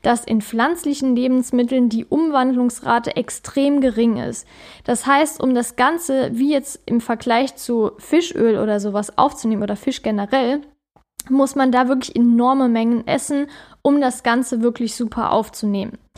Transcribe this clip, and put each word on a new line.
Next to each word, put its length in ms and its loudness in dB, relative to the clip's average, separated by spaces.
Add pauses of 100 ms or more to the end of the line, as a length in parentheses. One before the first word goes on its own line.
dass 240 0
in 160 0
pflanzlichen 720 -2
Lebensmitteln 720 2
die 160 -2
Umwandlungsrate 1120 0
extrem 640 -2
gering 380 2
ist. 280 -8 (380)
Das 240 -2
heißt, 340 2
um 140 2
das 220 -4
Ganze, 560 0
wie 180 0
jetzt 340 -2
im 140 0
Vergleich 560 -2
zu 420 -2
Fischöl 600 2
oder 240 0
sowas 360 -4
aufzunehmen 460 0
oder 140 -4
Fisch 260 -6
generell, 560 -2 (720)
muss 260 2
man 160 2
da 160 4
wirklich 260 -2
enorme 540 4
Mengen 400 0
essen, 400 -2 (360)
um 180 4
das 200 -2
Ganze 400 0
wirklich 340 -2
super 360 -4
aufzunehmen. 640 -2 (200)